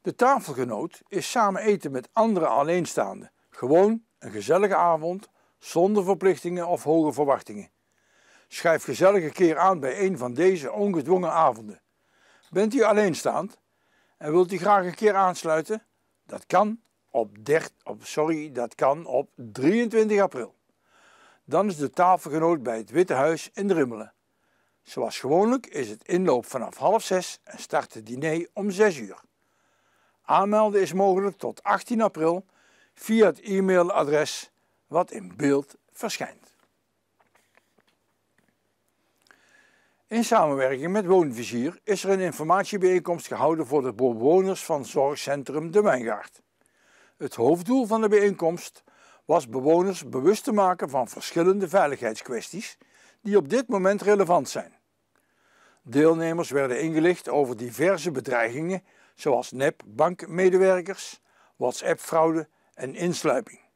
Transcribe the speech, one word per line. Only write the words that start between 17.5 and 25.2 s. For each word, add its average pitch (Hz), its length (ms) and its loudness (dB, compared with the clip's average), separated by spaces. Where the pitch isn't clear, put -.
op, 107 200 -14
sorry, 156 480 -4
dat 120 220 -6
kan 147 320 0
op 135 280 -2
drieëntwintig 208 840 0
april. 131 340 -2
Dan 170 220 0
is 185 100 -4
de 143 140 -4
tafelgenoot 170 720 2
bij 113 140 -4
het 104 140 -10
Witte 175 240 0
Huis 151 380 0
in 202 160 -4
Drimmelen. 123 440 -2
Zoals 117 360 -6
gewoonlijk 208 480 0